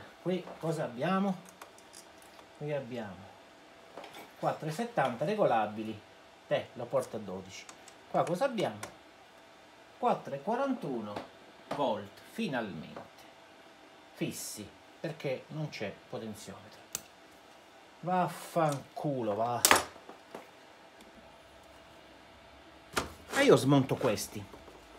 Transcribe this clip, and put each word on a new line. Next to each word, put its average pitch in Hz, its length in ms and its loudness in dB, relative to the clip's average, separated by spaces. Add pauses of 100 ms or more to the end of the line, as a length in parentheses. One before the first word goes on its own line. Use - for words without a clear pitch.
(220)
qui 180 240 0 (140)
cosa 156 240 0
abbiamo? 180 520 2 (1200)
Qui 147 140 -4
abbiamo 120 440 -4 (1200)
quattro 151 300 -2
e 156 40 -4
settanta 151 540 0
regolabili. 113 720 2 (460)
Eh, 135 280 0
lo 120 120 -6
porto 127 300 0
a 110 40 -4
dodici. 95 460 -10 (460)
Qua 160 120 4
cosa 180 220 2
abbiamo? 160 320 0 (1200)
Quattro 170 380 0
e 139 80 -8
quarantuno 160 720 -2 (600)
volt, 101 460 -2 (120)
finalmente. 117 680 -4 (1120)
Fissi, - 560 -6 (300)
perché 156 480 -4
non 147 220 -6
c'è 98 220 -6 (160)
potenziometro. - 760 -10 (1200)
Vaffanculo, 156 1300 0
va. 117 280 0 (3750)
E 269 40 6
io 240 140 12
smonto 131 400 6
questi. 104 500 0 (540)